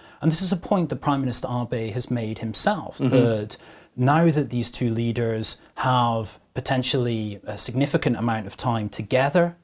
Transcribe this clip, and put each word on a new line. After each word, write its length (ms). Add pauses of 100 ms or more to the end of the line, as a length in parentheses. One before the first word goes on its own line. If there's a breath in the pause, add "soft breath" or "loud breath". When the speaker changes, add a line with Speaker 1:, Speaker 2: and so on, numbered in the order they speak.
(200 loud breath)
Speaker 1:
And 100
this 120
is 100
a 60
point 320
that 60
Prime 240
Minister 300
Abe 440
has 160
made 300
himself, 580
Speaker 2:
Mm-hmm. 100
Speaker 1:
that 480 (400 loud breath)
now 320
that 220
these 200
two 220
leaders 640 (200 soft breath)
have 640 (140)
potentially 960
a 100
significant 640
amount 280
of 120
time 320
together 720